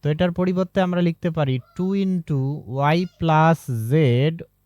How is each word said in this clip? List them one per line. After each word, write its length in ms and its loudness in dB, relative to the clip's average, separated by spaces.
তো 120 -6
এটার 260 0
পরিবর্তে 480 -2
আমরা 220 0
লিখতে 200 -4
পারি 160 0
two 160 -2
into 340 -2
y 20 2
plus 400 4
z 20 -4